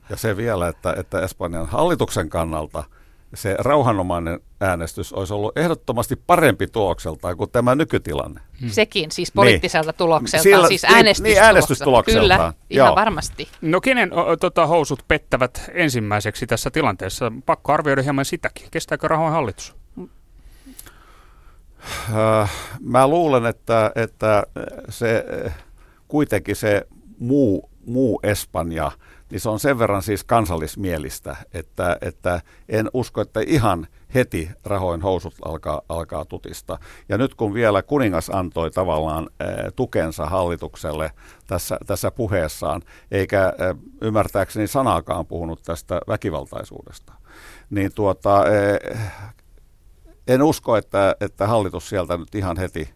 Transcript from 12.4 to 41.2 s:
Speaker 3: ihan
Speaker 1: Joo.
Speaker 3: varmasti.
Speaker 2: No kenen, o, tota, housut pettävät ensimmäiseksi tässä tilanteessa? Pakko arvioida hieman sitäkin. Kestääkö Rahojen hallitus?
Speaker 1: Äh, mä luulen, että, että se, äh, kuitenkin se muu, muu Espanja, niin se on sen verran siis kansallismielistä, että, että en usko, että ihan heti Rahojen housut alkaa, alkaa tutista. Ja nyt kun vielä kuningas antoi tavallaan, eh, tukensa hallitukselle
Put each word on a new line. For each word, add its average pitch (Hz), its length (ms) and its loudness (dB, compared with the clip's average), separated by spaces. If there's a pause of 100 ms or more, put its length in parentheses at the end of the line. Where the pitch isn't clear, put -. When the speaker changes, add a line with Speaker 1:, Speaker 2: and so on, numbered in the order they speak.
Speaker 3:
ihan 135 180 6
Speaker 1:
Joo. - 80 6
Speaker 3:
varmasti. 170 520 -2 (140)
Speaker 2:
No 175 200 2
kenen, 247 320 0
o, 170 240 2
tota, 170 300 2
housut 151 400 2
pettävät - 680 -2
ensimmäiseksi 110 720 -2
tässä - 240 -2
tilanteessa? 110 600 -2 (140)
Pakko - 280 0
arvioida 143 280 2
hieman 139 240 0
sitäkin. - 460 -8
Kestääkö 156 360 -4
Rahojen 160 260 2
hallitus? 131 420 -4 (2500)
Speaker 1:
Äh, 110 360 2 (280)
mä 127 280 4
luulen, 147 380 2
että, 113 500 0
että 110 480 2 (460)
se, 113 360 0 (200)
äh, - 100 -8 (520)
kuitenkin 107 480 0
se 104 320 0 (320)
muu, 120 500 2 (160)
muu 123 380 0
Espanja, 82 680 -4 (400)
niin 92 80 -6
se 120 100 -4
on 107 100 -2
sen 139 200 0
verran 101 240 0
siis 101 200 -4
kansallismielistä, 82 1120 -2 (180)
että, 87 480 -4
että 87 400 -4 (280)
en 110 240 -2
usko, 120 280 -4
että - 260 -6
ihan 104 400 0 (280)
heti 98 340 -2 (160)
Rahojen 92 360 -2
housut 90 320 -2 (120)
alkaa, 80 440 -8
alkaa 82 360 -8
tutista. - 540 -14 (300)
Ja 101 80 -2
nyt 131 180 -2
kun 104 180 -2
vielä 107 300 2
kuningas 107 460 0
antoi 85 420 -4
tavallaan, 80 580 -2 (100)
eh, - 80 -8 (280)
tukensa 80 500 -4
hallitukselle 80 840 -4 (360)